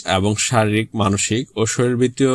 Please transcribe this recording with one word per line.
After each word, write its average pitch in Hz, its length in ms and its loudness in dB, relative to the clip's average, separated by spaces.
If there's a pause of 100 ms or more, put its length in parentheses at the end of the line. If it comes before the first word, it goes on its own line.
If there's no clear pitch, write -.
এবং 95 320 0
শারীরিক, 110 560 0
মানসিক 104 500 0 (120)
ও 107 100 0
শরীরবৃত্তীয় 127 680 0